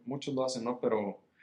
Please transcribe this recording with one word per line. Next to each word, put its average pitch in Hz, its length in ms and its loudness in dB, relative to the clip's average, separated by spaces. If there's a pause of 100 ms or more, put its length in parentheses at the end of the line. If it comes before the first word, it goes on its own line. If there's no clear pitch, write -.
muchos 143 260 -4
lo 131 120 2
hacen, 127 180 -2
¿no? 120 160 0
Pero 107 440 2 (200)